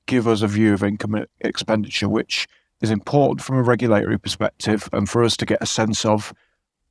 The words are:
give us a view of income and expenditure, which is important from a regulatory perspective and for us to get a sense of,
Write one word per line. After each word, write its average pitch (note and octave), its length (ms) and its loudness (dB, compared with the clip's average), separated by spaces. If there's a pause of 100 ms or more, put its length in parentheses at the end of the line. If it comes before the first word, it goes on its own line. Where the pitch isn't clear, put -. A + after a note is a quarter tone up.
give B2 200 2
us A2 140 2
a A2 60 2
view G#2 260 4
of G2 100 0
income G#2 320 -2
and A2 120 -4 (140)
expenditure, G#2+ 680 -2
which - 380 -2 (320)
is A2+ 100 -2
important C3+ 520 0
from C3 160 -2
a C3 40 4
regulatory A2 560 2
perspective G#2+ 760 -4
and G2+ 140 0
for A#2+ 160 2
us A2 140 2
to - 80 -4
get G#2 160 0
a A2 60 -4
sense A2 380 -2
of, G#2+ 280 0 (580)